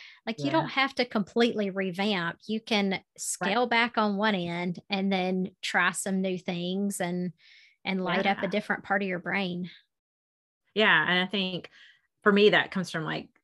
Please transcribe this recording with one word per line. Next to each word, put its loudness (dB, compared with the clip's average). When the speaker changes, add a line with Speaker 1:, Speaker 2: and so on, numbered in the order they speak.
Speaker 1:
Like, -6
you 0
Speaker 2:
Yeah. -
Speaker 1:
don't 0
have 0
to 0
completely 0
revamp. -2
You -4
can 0
Speaker 2:
Right. 0
Speaker 1:
scale 2
back 0
on 2
one 2
end -4
and 0
then -2
try 2
some -2
new -2
things -4
and, -4
and -2
light 0
up 0
a -2
Speaker 2:
Yeah. -6
Speaker 1:
different -4
part 0
of -2
your -4
brain. -4
Speaker 2:
Yeah. 6
And 4
I 0
think -6
for 6
me, 8
that 4
comes -4
from, -4
like, -6